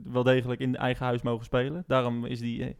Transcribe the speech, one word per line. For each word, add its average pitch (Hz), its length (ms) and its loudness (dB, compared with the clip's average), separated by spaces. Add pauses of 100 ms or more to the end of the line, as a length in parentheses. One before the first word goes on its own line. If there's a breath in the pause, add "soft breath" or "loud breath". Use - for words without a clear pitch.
wel 123 200 0
degelijk 123 380 4
in 127 140 2
eigen 127 300 -2
huis 123 160 0
mogen 117 240 -2
spelen. 139 420 0
Daarom 120 380 0
is 117 140 -6
die, 120 240 -4
eh, 127 60 -6 (100)